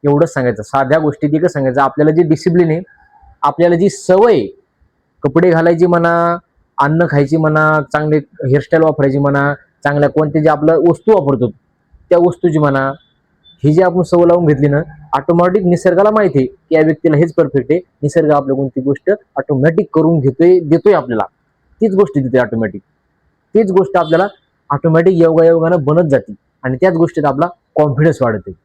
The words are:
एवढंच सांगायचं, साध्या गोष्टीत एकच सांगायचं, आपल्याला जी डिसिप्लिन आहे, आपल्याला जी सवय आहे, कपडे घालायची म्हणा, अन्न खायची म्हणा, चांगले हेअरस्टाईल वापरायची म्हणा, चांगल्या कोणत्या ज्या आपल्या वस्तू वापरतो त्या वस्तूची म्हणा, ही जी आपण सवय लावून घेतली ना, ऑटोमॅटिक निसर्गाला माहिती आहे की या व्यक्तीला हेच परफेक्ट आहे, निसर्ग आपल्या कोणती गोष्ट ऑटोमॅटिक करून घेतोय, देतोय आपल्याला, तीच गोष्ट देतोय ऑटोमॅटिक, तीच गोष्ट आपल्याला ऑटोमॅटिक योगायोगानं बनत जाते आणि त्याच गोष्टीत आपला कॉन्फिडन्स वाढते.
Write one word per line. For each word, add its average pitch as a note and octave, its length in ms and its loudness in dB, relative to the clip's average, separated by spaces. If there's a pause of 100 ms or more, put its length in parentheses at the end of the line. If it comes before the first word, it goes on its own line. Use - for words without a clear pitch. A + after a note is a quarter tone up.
एवढंच C#3+ 300 0
सांगायचं, B2 300 -4
साध्या C3+ 360 -2
गोष्टीत D3 340 -2
एकच D#3+ 200 0
सांगायचं, C3+ 280 -2
आपल्याला D3+ 300 0
जी E3+ 120 2
डिसिप्लिन E3 460 0
आहे, D#3+ 120 -2 (600)
आपल्याला E3+ 340 0
जी F#3 140 2
सवय G3+ 440 2
आहे, A#2+ 120 0 (800)
कपडे E3 280 2
घालायची E3 340 2
म्हणा, E3+ 520 0 (400)
अन्न D#3 320 0
खायची C#3+ 280 0
म्हणा, D#3 440 0 (100)
चांगले D3+ 260 -2
हेअरस्टाईल D3 680 -2
वापरायची C#3+ 340 0
म्हणा, C#3+ 360 -2 (300)
चांगल्या C#3+ 260 0
कोणत्या D#3 320 -2
ज्या D#3 100 2
आपल्या D#3 240 0 (140)
वस्तू - 240 0
वापरतो C3+ 360 0 (600)
त्या F3 80 4
वस्तूची F3 400 0
म्हणा, C#3 340 0 (720)
ही D3 100 2
जी E3+ 80 2
आपण F3+ 200 0
सवय F3 240 2
लावून F3 200 2
घेतली D3 220 0
ना, C#3+ 140 0 (320)
ऑटोमॅटिक F3 520 0
निसर्गाला F3+ 460 2
माहिती G3 280 0
आहे B2+ 80 0
की - 280 -8
या D#3 60 4
व्यक्तीला D#3 360 -2
हेच D#3+ 160 0
परफेक्ट C#3 380 -2
आहे, E3+ 80 0 (220)
निसर्ग D3+ 300 0
आपल्या C3+ 240 -2
कोणती C3+ 260 -6
गोष्ट C#3 300 -4 (240)
ऑटोमॅटिक D3+ 580 -2
करून D#3+ 260 0
घेतोय, E3 400 2
देतोय E3+ 340 0
आपल्याला, A#2+ 320 -2 (560)
तीच G#3 140 -2
गोष्ट F#3 240 0
देतोय C3 200 -2
ऑटोमॅटिक, F#3+ 420 -4 (720)
तीच G#3 160 2
गोष्ट F#3 260 0
आपल्याला E3 300 0 (420)
ऑटोमॅटिक E3 480 2
योगायोगानं E3 680 2
बनत D#3 260 0
जाते - 240 -2 (300)
आणि B2+ 180 -6
त्याच F#3 120 2
गोष्टीत E3 320 -2
आपला C#3+ 220 -2 (280)
कॉन्फिडन्स D3+ 460 0
वाढते. G#2+ 300 -4 (140)